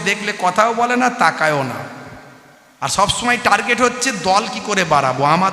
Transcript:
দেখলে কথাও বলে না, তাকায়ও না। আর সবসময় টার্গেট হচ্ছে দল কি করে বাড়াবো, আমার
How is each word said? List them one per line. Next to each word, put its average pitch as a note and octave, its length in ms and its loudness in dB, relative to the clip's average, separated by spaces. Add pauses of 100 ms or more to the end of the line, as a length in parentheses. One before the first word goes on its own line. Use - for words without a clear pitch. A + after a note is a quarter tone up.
দেখলে G3+ 340 -2
কথাও G#3+ 360 2
বলে A#3+ 220 0
না, B3+ 140 2
তাকায়ও D#3 520 0
না। A#2+ 320 -8 (880)
আর C3 80 -4
সবসময় A#3 540 0
টার্গেট A3 380 2
হচ্ছে B3 320 0
দল G3 400 0
কি A3 140 -8
করে G3 180 0
বাড়াবো, C#3 400 2
আমার F3+ 280 4